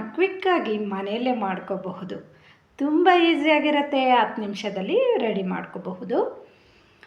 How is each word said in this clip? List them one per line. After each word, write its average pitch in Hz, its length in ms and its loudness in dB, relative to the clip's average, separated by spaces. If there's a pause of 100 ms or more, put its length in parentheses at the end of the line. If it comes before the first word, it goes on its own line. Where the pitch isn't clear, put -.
(160)
ಕ್ವಿಕ್ಕಾಗಿ 349 600 0
ಮನೆಯಲ್ಲೇ 208 580 -2
ಮಾಡ್ಕೋಬಹುದು. 185 800 -6 (640)
ತುಂಬ 311 320 4 (220)
ಈಸಿಯಾಗಿರತ್ತೆ, 294 760 2
ಹತ್ತು 226 320 2
ನಿಮಿಷದಲ್ಲಿ 214 760 0
ರೆಡಿ 214 260 0
ಮಾಡ್ಕೋಬಹುದು. 185 1040 -6 (600)